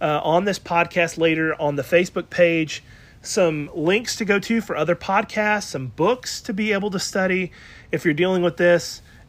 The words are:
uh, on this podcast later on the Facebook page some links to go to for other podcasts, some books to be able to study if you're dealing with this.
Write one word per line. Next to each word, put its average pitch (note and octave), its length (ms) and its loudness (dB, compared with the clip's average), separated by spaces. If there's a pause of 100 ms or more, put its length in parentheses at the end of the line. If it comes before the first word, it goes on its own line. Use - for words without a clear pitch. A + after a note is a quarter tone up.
uh, D3+ 220 0
on E3 220 2
this G3 140 -2
podcast E3+ 600 0
later D#3+ 420 2
on D3 160 0
the C#3 60 -2
Facebook F3+ 480 0
page E3 520 2 (400)
some D#3 520 -2
links F#3 420 0
to A3+ 80 -4
go G3+ 140 2
to A3+ 240 -2
for - 120 -6
other D3 220 0
podcasts, G#3 680 -2
some C3 240 -8
books A3 520 -2
to A3 140 -8
be G#3+ 180 0
able G3 180 -2
to F#3+ 80 -2
study F#3 540 -2 (400)
if D#3 120 0
you're D3+ 100 4
dealing F3+ 280 2
with E3+ 140 0
this. F3 460 2 (260)